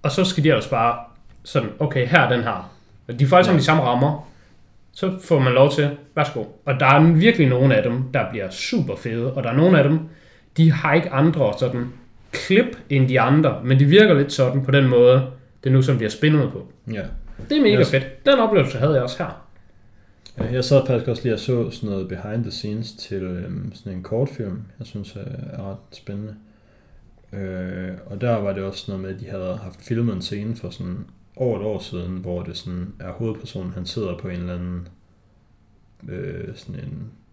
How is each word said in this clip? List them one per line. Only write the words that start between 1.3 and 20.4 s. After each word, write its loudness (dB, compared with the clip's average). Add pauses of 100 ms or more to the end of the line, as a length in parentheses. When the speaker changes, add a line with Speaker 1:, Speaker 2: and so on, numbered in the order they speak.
Speaker 1:
sådan, -2 (100)
"Okay, 0
her 4
er 2
den -2
her." -6 (460)
De 2
får 4
alle 8
sammen 2
Speaker 2:
Ja. 4
Speaker 1:
de -2
samme 2
rammer. -2 (640)
Så -4
får 2
man 2
lov 6
til, 0 (240)
"Værsgo." -2 (200)
Og -2
der 4
er 8
virkelig 4
nogle 4
af 2
dem, -2 (120)
der -2
bliver -8
super -4
fede, -6
og -6
der -4
er 0
nogle 6
af 6
dem, 2 (580)
de 8
har 0
ikke 2
andre 2
sådan -2 (460)
klip 0 (120)
end 4
de 2
andre, 4
men 4
de 6
virker 8
lidt 2
sådan 0
på -2
den 6
måde, 6 (380)
det 0
er 6
nu, 6
som 2
bliver -2
spindet 2
på. -12 (260)
Speaker 2:
Ja. -6 (460)
Speaker 1:
Det 0
er 4
mega 6
Speaker 2:
Jeg 6
Speaker 1:
fedt. -2
Den 6
oplevelse 2
havde 2
jeg 2
også -6
her. -8 (960)
Speaker 2:
Ja, -4